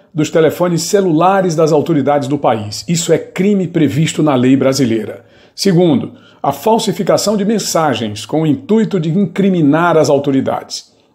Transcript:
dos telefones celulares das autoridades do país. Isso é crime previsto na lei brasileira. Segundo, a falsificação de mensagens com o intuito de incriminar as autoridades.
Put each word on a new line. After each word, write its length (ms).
dos 160
telefones 520
celulares 720
das 160
autoridades 560
do 100
país. 500
Isso 260
é 40
crime 500
previsto 540
na 140
lei 220
brasileira. 680
Segundo, 600
a 80
falsificação 840
de 80
mensagens 800
com 160
o 60
intuito 520
de 100
incriminar 840
as 140
autoridades. 840